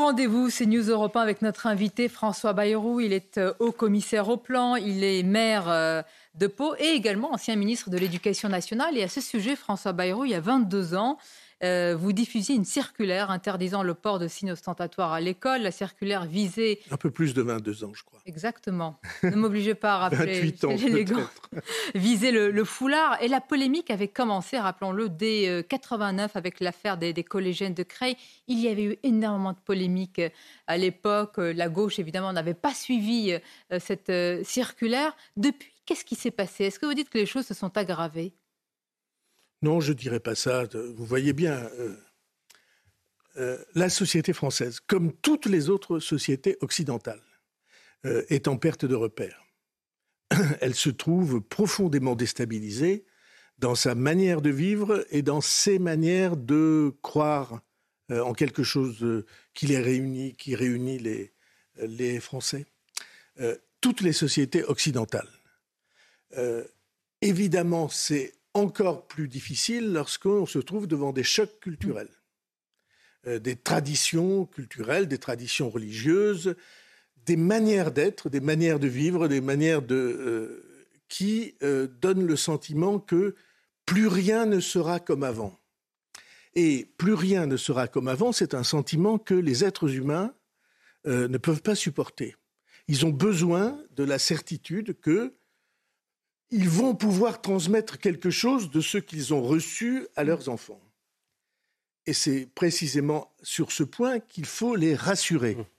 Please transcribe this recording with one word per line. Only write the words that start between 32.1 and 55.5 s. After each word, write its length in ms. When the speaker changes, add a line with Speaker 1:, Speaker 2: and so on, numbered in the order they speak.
Speaker 1:
n'avait 220
pas 180
suivi, 640
euh, 80
cette, 300
euh, 340
circulaire. 720
Depuis, 340
qu'est-ce 180
qui 120
s'est 160
passé ? 340
Est-ce 140
que 60
vous 80
dites 160
que 100
les 60
choses 200
se 80
sont 240
aggravées ? 560
Speaker 2:
Non, 180
je 140
dirais 260
pas 160
ça. 380
Vous 320
voyez 260
bien, 220
euh, 160
euh, 200
la 140
société 440
française, 480
comme 320
toutes 320
les 240
autres 300
sociétés 600
occidentales, 640
euh, 220
est 220
en 80
perte 260
de 120
repère. 460
<clears throat> 300
Elle 160
se 140
trouve 500
profondément 760
déstabilisée 880
dans 180
sa 200
manière 460
de 80
vivre 600
et 100
dans 180
ses 400